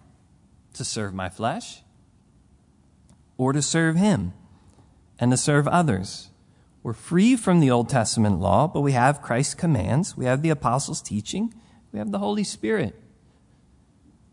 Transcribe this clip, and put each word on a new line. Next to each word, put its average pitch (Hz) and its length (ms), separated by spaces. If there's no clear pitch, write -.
to - 120
serve 101 280
my 92 160
flesh, - 540
or 131 140
to 147 100
serve 160 360
him 170 360
and 123 120
to 127 60
serve 147 300
others? 123 640
We're 123 100
free 208 460
from 175 240
the 135 100
Old 120 160
Testament 107 540
law, 95 260
but 143 140
we 143 100
have 131 300
Christ's 127 320
commands. 135 640
We 127 80
have 131 160
the 160 80
apostles' 139 520
teaching. 190 520
We 208 60
have 214 120
the 202 80
Holy 208 240
Spirit. 196 560